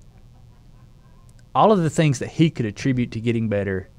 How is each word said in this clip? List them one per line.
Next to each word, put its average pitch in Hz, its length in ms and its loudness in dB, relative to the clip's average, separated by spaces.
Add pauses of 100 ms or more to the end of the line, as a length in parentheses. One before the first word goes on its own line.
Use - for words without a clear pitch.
(1500)
all 156 180 4
of 202 80 4
the 160 100 0
things 147 300 0
that 104 100 -10
he 160 200 2
could 120 160 -6
attribute 123 460 -4
to 113 80 -8
getting 113 300 -2
better 98 500 -4